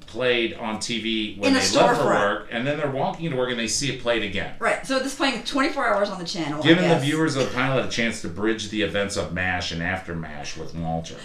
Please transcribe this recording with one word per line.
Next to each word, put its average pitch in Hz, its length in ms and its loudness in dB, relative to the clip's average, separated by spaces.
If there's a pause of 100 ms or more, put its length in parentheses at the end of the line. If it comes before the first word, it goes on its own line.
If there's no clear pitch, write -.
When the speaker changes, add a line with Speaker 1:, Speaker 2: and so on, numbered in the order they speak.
Speaker 1:
played 120 480 2
on 107 260 -6
T 117 200 -2
V 110 380 -2
when - 100 2
Speaker 2:
In 269 60 6
the 262 60 4
Speaker 1:
they - 180 2
left - 200 6
for 139 80 2
Speaker 2:
storefront. - 140 4
Speaker 1:
work, - 300 0
and 117 160 -2
then 147 120 0
they're 147 120 -2
walking 165 400 -2
to 127 60 -2
work 127 140 0
and 120 80 -2
they 113 100 -2
see 135 240 0
it - 100 -8
played 117 200 2
again. 95 360 -4
Speaker 2:
Right, - 280 0
so 269 120 0
it's 269 160 -2
playing 269 300 0
twenty-four 269 420 0
hours 202 240 2
on 185 80 -6
the 175 80 -6
channel, 151 340 -4
I - 20 -4
Speaker 1:
Giving 170 260 8
the 165 60 6
Speaker 2:
guess. 139 100 2
Speaker 1:
viewers 151 320 2
of 131 100 2
the - 80 -4
pilot 127 320 2
a - 40 -2
chance 117 320 -2
to 98 60 -6
bridge 104 420 -2
the 104 120 -2
events 98 340 -2
of 87 180 -2
mash 90 380 0
and 82 100 -4
After 90 320 -4
mash 76 440 -8
with 80 160 -8
Walter. 82 500 -4